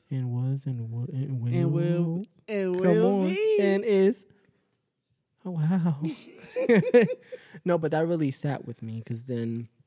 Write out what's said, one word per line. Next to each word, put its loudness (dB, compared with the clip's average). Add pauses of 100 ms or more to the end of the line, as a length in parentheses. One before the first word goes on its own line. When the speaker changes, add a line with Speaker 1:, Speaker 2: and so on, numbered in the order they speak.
Speaker 1:
and -4
was -4
and -6
wa-, -8
and -4
will. -2
Speaker 2:
And 2
will, 0 (220)
and -2
Speaker 1:
Come -2
Speaker 2:
will 4 (160)
Speaker 1:
on. 0
Speaker 2:
be. 2
Speaker 1:
And 2
is. 2 (1200)
Oh, -8
wow. 0 (560)
<laughs> 6
Speaker 2:
<laughs> - (600)
Speaker 1:
No, 2
but -2
that 2
really 0
sat -6
with -14
me -10
'cause -8
then -6 (200)